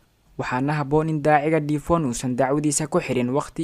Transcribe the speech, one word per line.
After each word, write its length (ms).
Waxaana 420
habboon 280
in 140
daaciga 380
dhiifoon 480
uusan 280
dacwadiisa 520
ku 120
xirin 300
waqti 340